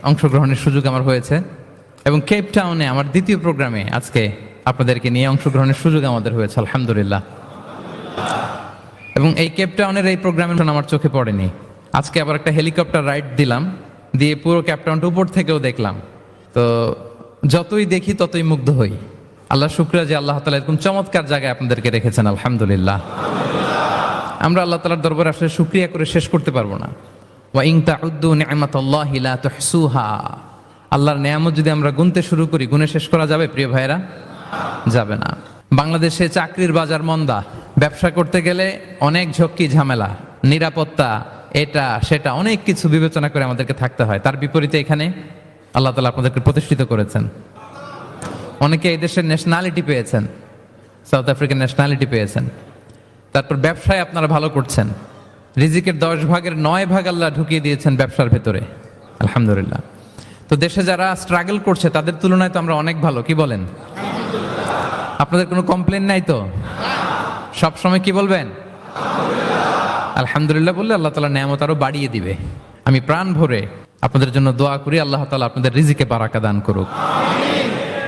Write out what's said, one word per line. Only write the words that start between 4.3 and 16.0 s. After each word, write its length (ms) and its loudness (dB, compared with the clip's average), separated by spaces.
আপনাদেরকে 460 2
নিয়ে 180 2
অংশগ্রহণের 460 2
সুযোগ 300 2
আমাদের 300 0
হয়েছে, 260 0
আলহামদুলিল্লাহ। 640 0
এবং 240 4
এই 100 2
কেপ 280 -2
টাউনের 300 0
এই 100 2
প্রোগ্রামে 540 2
আমার 120 2
চোখে 260 0
পড়েনি। 400 0
আজকে 300 0
আবার 140 0
একটা 140 -2
হেলিকপ্টার 560 0
রাইড 180 -2
দিলাম, 400 2
দিয়ে 180 2
পুরো 280 2
কেপ 220 -2
টাউনটা 220 0
উপর 200 2
থেকেও 320 0
দেখলাম। 420 -2